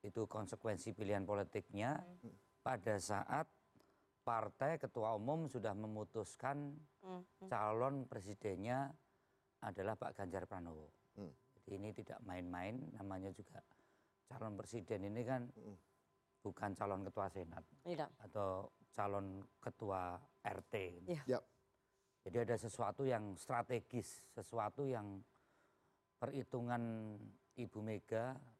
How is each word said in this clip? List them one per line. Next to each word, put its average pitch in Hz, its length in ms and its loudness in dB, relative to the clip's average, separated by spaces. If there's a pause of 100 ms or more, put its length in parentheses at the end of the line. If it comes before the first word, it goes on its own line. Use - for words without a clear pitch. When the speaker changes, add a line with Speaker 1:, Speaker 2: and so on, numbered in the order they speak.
Speaker 1:
itu 104 260 -2
konsekuensi 107 640 0
pilihan 98 300 4
politiknya 101 760 2 (180)
Speaker 2:
Hmm. - 140 -12 (280)
Speaker 1:
pada 113 380 4
saat 104 480 2 (760)
partai 120 560 4
ketua 113 340 2
umum 135 380 2
sudah 110 220 0
memutuskan 110 1000 -2 (300)
Speaker 2:
Hmm, 185 180 -6 (200)
hmm. 190 100 -10
Speaker 1:
calon 120 560 4
presidennya 107 880 0 (680)
adalah 101 380 0
Pak - 160 -4
Ganjar 90 320 -2
Pranowo. 85 420 -6 (280)
Speaker 3:
Hmm. 92 160 -6 (240)
Speaker 1:
Jadi - 180 -10
ini 101 160 -4
tidak - 320 -8
main-main, 90 560 -2 (140)
namanya 98 420 -4
juga - 240 -12 (680)
calon 113 300 -4
presiden 98 500 -2
ini 104 180 0
kan 123 280 0
Speaker 3:
Hmm. 107 240 -12 (640)
Speaker 1:
bukan 101 320 -2
calon 98 300 0
ketua 98 260 0
senat 82 360 -6 (180)
Speaker 2:
Tidak. 160 260 -2 (140)
Speaker 1:
atau 98 480 0 (240)
calon 98 480 0 (160)
ketua 95 560 -2 (260)
R 98 200 -2 (100)
T. 87 320 -2
Speaker 2:
Iya. 156 240 0
Speaker 3:
Ya. 123 120 4 (840)
Speaker 1:
Jadi 95 240 0
ada 117 80 4
sesuatu 110 480 0
yang 110 320 2
strategis, 120 960 -2
sesuatu - 560 0
yang 104 320 0 (1040)
perhitungan 120 600 2 (760)
Ibu 110 240 -4
Mega 110 560 0 (220)